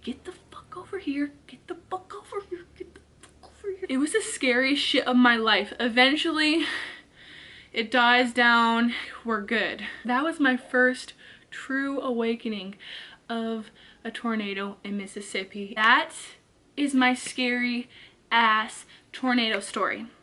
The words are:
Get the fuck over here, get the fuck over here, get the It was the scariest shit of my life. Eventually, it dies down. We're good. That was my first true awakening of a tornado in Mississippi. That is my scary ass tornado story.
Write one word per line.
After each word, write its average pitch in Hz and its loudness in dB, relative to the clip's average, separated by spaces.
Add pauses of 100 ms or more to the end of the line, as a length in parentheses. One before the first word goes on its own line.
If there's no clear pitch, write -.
Get - -10
the 359 -12 (180)
fuck - -18
over 370 -10
here, 285 -4 (140)
get - -20
the 349 -10 (140)
fuck 370 -8
over 403 -10
here, 349 -10 (120)
get - -18
the - -20 (880)
It 262 0
was 294 0
the 440 2
scariest 269 0
shit - 0
of 247 2
my 240 8
life. 214 2
Eventually, 302 2 (1080)
it 220 -2
dies 247 4
down. 233 4 (300)
We're 220 -2
good. 208 -2 (220)
That 247 0
was 320 -2
my 254 4
first 254 0 (360)
true 277 -6
awakening 226 -4 (520)
of 226 -6 (340)
a 226 -8
tornado 202 -4
in 202 -8
Mississippi. 202 -10
That 247 4 (640)
is 277 0
my 254 4
scary 247 -4 (420)
ass 220 2 (280)
tornado 233 0
story. 208 -4 (160)